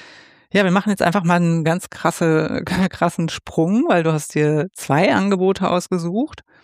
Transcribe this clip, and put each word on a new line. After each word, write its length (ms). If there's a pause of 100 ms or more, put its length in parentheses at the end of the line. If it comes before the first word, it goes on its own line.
(540)
Ja, 120
wir 60
machen 180
jetzt 120
einfach 220
mal 120
einen 280
ganz 260
krasse, 760
<laughs> 240
krassen 400
Sprung, 580
weil 160
du 80
hast 240
dir 380
zwei 400
Angebote 560
ausgesucht. 720 (220)